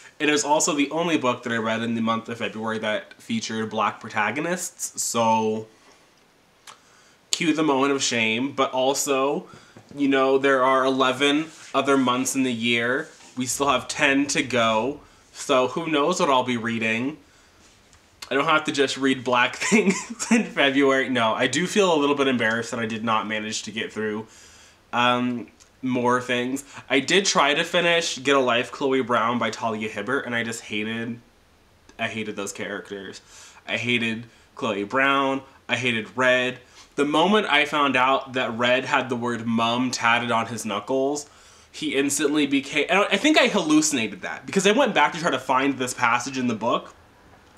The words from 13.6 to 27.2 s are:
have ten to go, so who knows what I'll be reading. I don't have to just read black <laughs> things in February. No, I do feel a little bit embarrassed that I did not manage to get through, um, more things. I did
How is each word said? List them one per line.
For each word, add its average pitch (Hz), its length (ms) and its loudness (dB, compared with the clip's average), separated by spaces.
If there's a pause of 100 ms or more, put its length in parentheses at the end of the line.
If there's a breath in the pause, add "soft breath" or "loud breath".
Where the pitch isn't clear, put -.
have 127 220 0
ten 139 400 2
to 147 160 0
go, 117 560 0 (320 soft breath)
so 127 340 2
who 165 220 -6
knows 156 320 0
what 160 100 2
I'll 127 140 4
be 123 140 -2
reading. 113 580 -2 (1120 soft breath)
I 123 40 -2
don't 139 100 2
have 156 200 2
to 147 80 -2
just 135 240 0
read 131 280 0
black 123 320 2
<laughs> - 0 -
things 190 400 2 (340)
in 226 140 4
February. 135 640 2
No, 113 260 2
I 123 140 2
do 160 180 -2
feel 190 260 2
a 156 60 4
little 143 160 2
bit 139 140 2
embarrassed 117 420 0
that 120 80 -4
I 113 80 -2
did 110 160 -6
not 110 240 0
manage 107 380 -6
to 104 80 -12
get 107 200 -8
through, 107 360 -6 (640 loud breath)
um, 123 560 0 (340)
more 123 360 2
things. 123 460 -4 (240 loud breath)
I 139 120 2
did 180 260 0